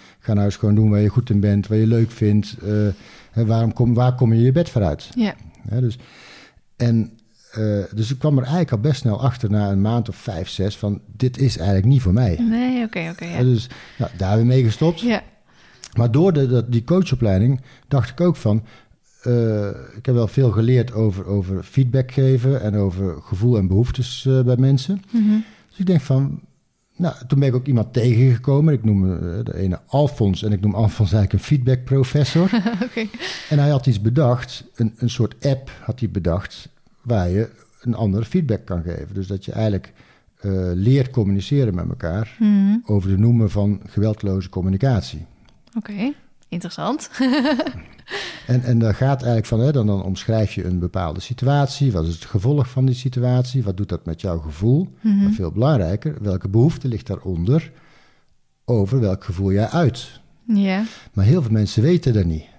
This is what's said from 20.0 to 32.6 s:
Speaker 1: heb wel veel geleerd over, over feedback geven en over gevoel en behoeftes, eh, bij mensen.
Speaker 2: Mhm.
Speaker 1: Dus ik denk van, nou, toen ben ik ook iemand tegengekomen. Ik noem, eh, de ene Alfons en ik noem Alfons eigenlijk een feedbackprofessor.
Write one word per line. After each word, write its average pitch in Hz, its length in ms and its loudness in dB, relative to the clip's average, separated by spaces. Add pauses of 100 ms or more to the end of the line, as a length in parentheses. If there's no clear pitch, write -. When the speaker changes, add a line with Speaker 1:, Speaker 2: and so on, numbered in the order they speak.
Speaker 1:
heb 127 80 2
wel 113 140 2
veel 131 220 2
geleerd 117 420 2
over, 104 340 0
over 95 360 -2
feedback 131 500 0
geven 131 500 2
en 104 120 -2
over 95 480 -2
gevoel 113 340 0
en 95 120 2
behoeftes, 120 580 0
eh, 131 160 4
bij 123 140 2
mensen. 139 460 2 (100)
Speaker 2:
Mhm. 214 180 2 (380)
Speaker 1:
Dus - 100 -20
ik 185 80 -2
denk 180 140 4
van, 139 400 -2 (560)
nou, 175 180 -2 (120)
toen 139 120 2
ben 139 100 4
ik 120 60 0
ook 127 120 -2
iemand 120 260 0
tegengekomen. 127 800 4
Ik 110 100 -2
noem, 98 280 2
eh, 82 60 -4 (260)
de - 120 -8
ene 92 300 -2
Alfons 131 560 0
en 107 100 0
ik 92 80 0
noem 104 140 0
Alfons 101 380 0
eigenlijk 104 200 2
een - 240 -2
feedbackprofessor. 135 960 2 (200)